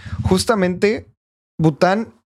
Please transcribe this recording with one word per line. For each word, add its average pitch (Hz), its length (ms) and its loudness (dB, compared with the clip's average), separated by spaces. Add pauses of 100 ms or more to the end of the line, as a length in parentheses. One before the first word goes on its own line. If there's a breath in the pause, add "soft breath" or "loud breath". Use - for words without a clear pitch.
(240 loud breath)
justamente 185 840 0 (540)
Bután 175 540 0 (160)